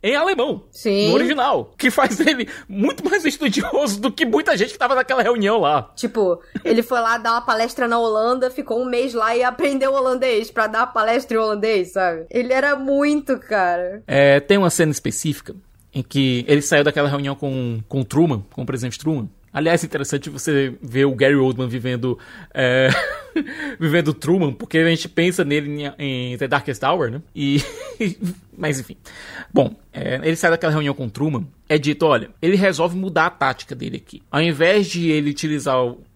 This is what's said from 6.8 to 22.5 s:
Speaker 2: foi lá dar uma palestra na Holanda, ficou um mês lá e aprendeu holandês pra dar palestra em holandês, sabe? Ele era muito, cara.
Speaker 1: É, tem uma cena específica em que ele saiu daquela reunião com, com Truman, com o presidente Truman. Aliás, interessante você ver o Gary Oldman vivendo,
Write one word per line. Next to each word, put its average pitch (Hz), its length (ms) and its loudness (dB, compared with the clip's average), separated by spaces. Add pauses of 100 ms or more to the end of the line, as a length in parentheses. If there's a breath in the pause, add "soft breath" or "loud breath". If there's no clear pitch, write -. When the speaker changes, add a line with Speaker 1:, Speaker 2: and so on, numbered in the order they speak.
Speaker 2:
foi 240 160 -2
lá 226 180 0
dar 226 140 -2
uma 233 100 0
palestra 233 460 -2
na 233 100 2
Holanda, 233 540 0
ficou 240 280 -4
um 254 60 -2
mês 247 300 -2
lá 226 200 0
e 240 80 2
aprendeu 269 500 0
holandês 254 580 0
pra 220 160 0
dar 220 260 0
palestra 233 420 0
em 220 40 2
holandês, 208 540 0
sabe? 170 360 -2
Ele 247 240 0
era 285 220 2
muito, 277 640 0
cara. 185 680 -2
Speaker 1:
É, 139 340 6
tem 196 200 4
uma 185 100 4
cena 160 220 2
específica - 640 -6 (360)
em 131 120 -6
que 131 440 0
ele 147 140 6
saiu 147 220 4
daquela 147 260 2
reunião 139 260 -2
com, 127 440 -4 (100)
com 135 140 -2
Truman, 139 400 2 (100)
com - 80 -8
o 123 40 -6
presidente 123 340 -6
Truman. 151 280 -2 (240)
Aliás, 165 340 2
interessante 147 440 -6
você 139 540 0
ver 131 220 0
o 135 100 0
Gary 135 220 4
Oldman 131 320 2
vivendo, 123 500 -4 (340 loud breath)